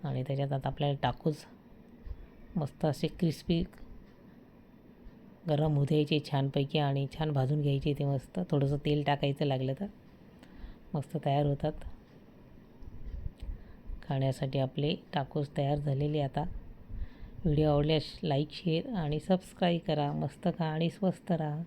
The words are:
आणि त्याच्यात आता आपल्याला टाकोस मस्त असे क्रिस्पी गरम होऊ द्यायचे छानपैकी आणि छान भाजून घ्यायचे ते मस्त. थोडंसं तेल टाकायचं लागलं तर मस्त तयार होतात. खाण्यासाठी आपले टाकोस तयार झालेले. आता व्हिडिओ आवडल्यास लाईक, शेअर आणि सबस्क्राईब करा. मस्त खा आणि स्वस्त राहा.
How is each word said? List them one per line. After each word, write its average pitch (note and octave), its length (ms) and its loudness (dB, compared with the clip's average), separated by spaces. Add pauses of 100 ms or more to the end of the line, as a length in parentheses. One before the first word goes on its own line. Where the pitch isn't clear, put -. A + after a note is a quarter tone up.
आणि C3 220 -2
त्याच्यात C#3 260 -2
आता C3+ 160 -2
आपल्याला C#3+ 340 0
टाकोस C3+ 420 0 (1120)
मस्त D3 280 -2
असे D#3 220 2
क्रिस्पी E3+ 560 0 (1900)
गरम D3+ 260 4
होऊ C#3+ 100 4
द्यायचे D3+ 340 4 (120)
छानपैकी C#3 480 2
आणि C#3 280 2 (120)
छान D#3 120 0
भाजून C#3 320 2
घ्यायचे C#3+ 360 2
ते C#3+ 60 0
मस्त. C#3 360 -2 (100)
थोडंसं C#3+ 260 4
तेल D3 260 2
टाकायचं C#3+ 420 2
लागलं C3 360 0
तर G3+ 60 -4 (1080)
मस्त D3 300 -4
तयार D3 220 4
होतात. C#3+ 260 0 (2250)
खाण्यासाठी C3+ 500 0
आपले C#3 360 0 (200)
टाकोस C#3+ 420 -2
तयार C#3+ 220 2
झालेले. D3 420 0
आता C#3+ 240 -2 (1000)
व्हिडिओ D3+ 260 6
आवडल्यास D3 520 2
लाईक, D3 300 2
शेअर E3+ 420 -2
आणि D3+ 260 0
सबस्क्राईब F3+ 680 0
करा. D3 260 2
मस्त D#3 360 -2 (100)
खा E3+ 60 0
आणि D#3+ 260 0
स्वस्त - 420 0
राहा. D#3 340 0